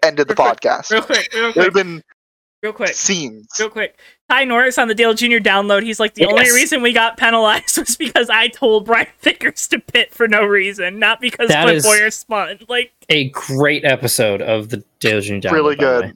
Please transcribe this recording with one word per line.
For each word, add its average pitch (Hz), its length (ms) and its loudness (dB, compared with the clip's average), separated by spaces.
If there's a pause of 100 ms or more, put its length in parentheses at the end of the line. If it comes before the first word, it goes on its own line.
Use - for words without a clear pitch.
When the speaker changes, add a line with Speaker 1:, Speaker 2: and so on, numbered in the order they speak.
Speaker 1:
ended 147 240 2
the - 80 -14
Speaker 2:
Real 127 140 2
quick, 117 120 -4
Speaker 1:
podcast. - 300 -2
Speaker 2:
real 220 100 2
quick, 214 320 -2
real 226 160 -2
Speaker 1:
It 220 60 -6
would 175 80 4
have 185 100 0
Speaker 2:
quick. 190 120 2
Speaker 1:
been 165 180 -12 (600)
Speaker 2:
Real 107 100 -8
quick. 170 220 -4
Speaker 1:
scenes. 135 520 -4 (120)
Speaker 2:
Real 220 100 -4
quick. 214 300 -8 (300)
Ty 262 140 2
Norris 247 340 0
on 247 120 0
the 220 60 0
Dale 226 180 2
Junior 233 260 2
download, 202 440 2
he's 226 180 -4
like, 214 140 -2
"The 165 100 2
only 214 180 4
Speaker 3:
Yes. 247 100 4
Speaker 2:
reason 269 280 2
we 240 100 2
got 226 240 0
penalized 226 600 2
<laughs> - 0 -
was 247 180 -4
because 240 340 -2
I 226 200 2
told 220 360 0
Brian 226 220 0 (140)
Vickers - 480 -4
to - 100 -12
pit - 340 -2
for 233 140 0
no 214 160 2
reason, 196 560 -2
not 220 220 0
because 240 260 -2
Speaker 3:
That 156 160 4
Speaker 2:
Clint 165 140 4
Speaker 3:
is 147 80 -2
Speaker 2:
Boyer 208 260 2
spun." 202 560 -6
Like, 247 240 -4 (180)
Speaker 3:
a 147 200 2
great 143 560 0
episode 117 560 0
of 110 260 -2
the 113 160 -8 (160)
Dale 110 220 0
Junior 101 180 -6 (100)
download, 90 40 0
Speaker 1:
Really 151 240 0
Speaker 3:
by 143 80 0
the 135 40 2 (120)
Speaker 1:
good. 113 40 -4
Speaker 3:
way. 117 100 -12